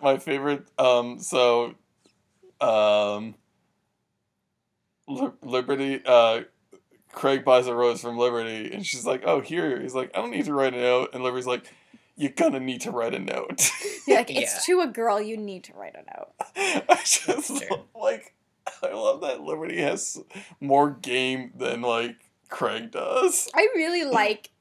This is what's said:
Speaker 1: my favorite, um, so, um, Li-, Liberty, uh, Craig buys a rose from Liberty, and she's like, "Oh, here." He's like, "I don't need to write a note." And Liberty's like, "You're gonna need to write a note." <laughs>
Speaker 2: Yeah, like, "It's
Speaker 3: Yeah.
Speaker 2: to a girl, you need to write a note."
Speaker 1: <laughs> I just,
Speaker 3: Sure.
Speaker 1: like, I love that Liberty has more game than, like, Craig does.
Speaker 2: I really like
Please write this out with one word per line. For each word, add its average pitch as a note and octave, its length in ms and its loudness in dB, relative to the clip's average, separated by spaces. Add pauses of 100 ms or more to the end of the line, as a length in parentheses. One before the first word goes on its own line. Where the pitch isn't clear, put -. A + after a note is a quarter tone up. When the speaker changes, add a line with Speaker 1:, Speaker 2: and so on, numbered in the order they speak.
Speaker 1:
my - 160 4
favorite, C#3 460 -2 (140)
um, B2 400 4
so, A#2+ 560 4 (840)
um, G#2+ 760 2 (1700)
Li-, D3 240 -6 (100)
Liberty, C3+ 640 -2
uh, A#2 380 6 (720)
Craig C3+ 320 0
buys B2+ 220 8
a A#2+ 80 -2
rose A#2+ 260 2
from A#2+ 160 -6
Liberty, A2+ 560 -2
and G3+ 140 -8
she's B2+ 180 -6
like, C3 200 -2
"Oh, D#3+ 160 4
here." D3+ 400 -2
He's - 140 -8
like, B2+ 200 -4
"I F2+ 60 -2
don't E3 100 -6
need - 140 -4
to D3 100 -2
write C3 200 2
a B2 60 -4
note." B2 320 2
And B2+ 120 -8
Liberty's B2+ 220 -2
like, B2 180 -2 (520)
"You're C#3 160 -2
gonna D#3 280 0
need B2+ 220 -6
to A#3 80 -8
write A#2 240 -2
a - 40 -6
note." - 580 -2
<laughs> - 40 -14 (260)
Speaker 2:
Yeah, - 100 6
like, A#3 140 0
"It's - 380 -2
Speaker 3:
Yeah. F4+ 80 4
Speaker 2:
to F4+ 60 2
a D#4+ 60 0
girl, A3+ 320 0
you G#3+ 160 -6
need G3+ 280 -10
to - 100 -20
write F#2+ 200 -16
a - 80 -20 (160)
note." - 140 -16 (240)
Speaker 1:
<laughs> F#4+ 320 -2
I - 160 6
just, - 640 -2
Speaker 3:
Sure. - 160 -6 (100)
Speaker 1:
like, - 400 -4 (480)
I F3+ 100 -4
love - 280 0
that B2+ 220 -4
Liberty D#3 400 -6
has E3 380 -4 (400)
more C#3+ 300 4
game C3 640 -4
than, B2 260 -4
like, A#2 340 0 (320)
Craig A2+ 420 -4
does. - 640 0
Speaker 2:
I G#4+ 200 4
really E4 300 -2
like G#3+ 460 0 (100)